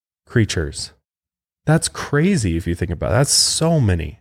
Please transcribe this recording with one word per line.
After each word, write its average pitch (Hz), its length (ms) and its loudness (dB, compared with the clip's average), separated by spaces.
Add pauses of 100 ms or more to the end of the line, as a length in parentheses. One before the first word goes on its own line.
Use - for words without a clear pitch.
(260)
creatures. - 640 -2 (720)
That's 160 240 2
crazy 143 680 0
if 85 100 -4
you 85 80 -2
think - 160 -4
about 71 220 -4
it. - 20 2
That's 139 180 2
so 165 480 2
many. 87 400 0